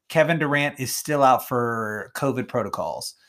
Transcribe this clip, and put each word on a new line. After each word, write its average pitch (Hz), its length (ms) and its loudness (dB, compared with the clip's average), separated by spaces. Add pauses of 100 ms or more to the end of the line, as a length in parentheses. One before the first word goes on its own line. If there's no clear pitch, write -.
Kevin 160 300 4
Durant 143 400 0
is 127 160 -4
still 147 280 -2
out 131 260 4
for 113 640 -2
covid 127 320 -2
protocols. 92 680 -4 (140)